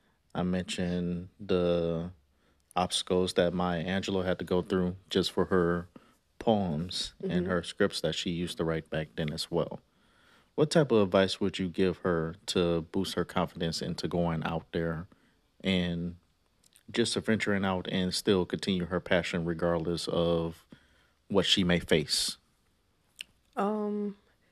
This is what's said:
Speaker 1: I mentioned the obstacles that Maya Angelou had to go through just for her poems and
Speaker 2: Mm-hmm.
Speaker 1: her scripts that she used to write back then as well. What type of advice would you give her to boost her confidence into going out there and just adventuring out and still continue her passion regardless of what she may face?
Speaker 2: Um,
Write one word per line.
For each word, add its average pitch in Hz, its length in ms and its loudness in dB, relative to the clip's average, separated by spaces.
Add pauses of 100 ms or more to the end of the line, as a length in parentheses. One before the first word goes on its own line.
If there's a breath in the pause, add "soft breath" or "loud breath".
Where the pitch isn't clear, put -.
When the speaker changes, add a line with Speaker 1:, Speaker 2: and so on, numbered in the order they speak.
(360)
Speaker 1:
I 90 80 -2
mentioned 90 880 -2 (100)
the 87 720 0 (640)
obstacles 90 580 0
that 87 200 4
Maya 87 320 0
Angelou 95 400 -2
had 90 140 -2
to 90 60 -6
go 92 160 0
through 90 340 0 (140)
just 92 220 2
for 90 140 0
her 87 420 2 (520 soft breath)
poems 90 840 0
and 190 100 -4
Speaker 2:
Mm-hmm. 87 200 0
Speaker 1:
her 87 120 0
scripts - 380 -2
that 80 140 -2
she - 160 -4
used 85 260 -4
to 87 80 0
write 80 240 -2
back 78 260 -4
then 80 160 -4
as 80 180 -8
well. - 300 -2 (760 soft breath)
What 151 140 2
type 151 220 4
of 110 100 6
advice 95 380 4
would 95 200 -2
you 95 100 -2
give 90 300 0
her 82 360 0 (120)
to 85 340 2 (100)
boost 95 240 -2
her 87 80 0
confidence 85 580 -2
into 87 280 -6
going 82 340 0
out 82 300 -4
there 82 340 -4 (560 soft breath)
and 87 520 -2 (760)
just 110 240 0
adventuring 104 480 0
out 92 260 0
and 92 240 0
still 95 320 4
continue 90 420 -2
her 87 120 0
passion 87 460 0
regardless 85 640 -2
of 85 560 0 (640 soft breath)
what 98 160 2
she - 180 2
may 87 160 4
face? - 580 0 (1160)
Speaker 2:
Um, 208 600 -2 (360)